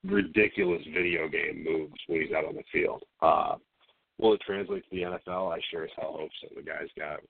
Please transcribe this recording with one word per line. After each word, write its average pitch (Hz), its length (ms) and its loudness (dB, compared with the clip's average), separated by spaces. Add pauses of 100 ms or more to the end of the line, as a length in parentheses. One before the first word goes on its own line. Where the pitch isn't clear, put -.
ridiculous 95 760 4 (140)
video 87 340 2
game 78 340 -2
moves 78 440 -2
when 82 160 0
he's 78 100 -2
out 78 140 0
on - 80 -6
the 76 80 -8 (100)
field. - 300 0 (180)
Uh, 78 360 6 (640)
will 110 140 6
it 101 80 2
translate 98 480 -4
to 92 80 -8
the 90 80 -2
N 90 80 -4
F 90 160 -6
L? 92 240 -2
I 76 80 -4 (100)
sure 82 140 -6
as - 100 -8
hell 78 240 -6
hope 78 120 -8 (100)
so. - 160 -16
The 71 60 -12
guy's 78 260 -8 (100)
got 76 320 -8